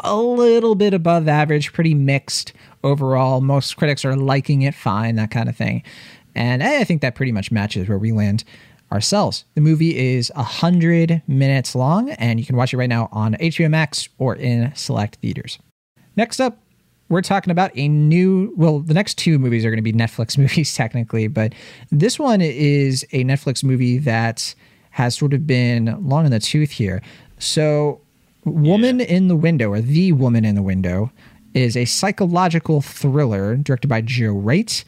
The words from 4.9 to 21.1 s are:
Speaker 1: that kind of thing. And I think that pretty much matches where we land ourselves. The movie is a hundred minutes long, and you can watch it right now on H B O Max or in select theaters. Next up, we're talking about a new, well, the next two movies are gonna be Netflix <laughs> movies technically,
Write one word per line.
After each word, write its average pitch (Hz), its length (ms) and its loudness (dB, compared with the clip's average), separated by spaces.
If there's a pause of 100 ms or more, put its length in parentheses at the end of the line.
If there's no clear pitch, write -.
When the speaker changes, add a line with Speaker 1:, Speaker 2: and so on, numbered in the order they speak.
Speaker 1:
that 107 140 -2
kind 120 180 -2
of 120 80 -4
thing. 113 280 -4 (500)
And 123 300 0
I 269 200 0
think 170 180 0
that 127 120 -2
pretty 131 180 -2
much 98 200 -4
matches 101 360 -2
where 101 120 -2
we 110 120 0
land 104 320 0 (480)
ourselves. 110 640 -2
The 156 80 0
movie 160 340 2
is 127 400 -2
a 135 80 -4
hundred 165 840 2
minutes 135 480 0
long, 170 340 0
and 113 300 -2
you 110 60 -4
can 127 120 -2
watch 127 160 0
it 127 40 -4
right 123 120 0
now 117 240 -2
on 107 260 -2
H 165 200 -2
B 170 60 2
O 156 40 2
Max 156 480 -2
or 127 180 -2
in 120 400 -2
select 107 460 -4
theaters. - 380 -8 (580)
Next 233 240 -2
up, 247 160 -2 (500)
we're 175 140 0
talking 185 300 -2
about 180 240 0
a 143 140 -2
new, 180 680 2
well, 156 240 2
the 156 140 -2
next 160 240 0
two 160 200 2
movies 120 260 0
are 113 60 0
gonna 110 140 -2
be 110 100 -2
Netflix 113 440 -2
<laughs> - 20 0
movies 143 340 0
technically, 113 540 -4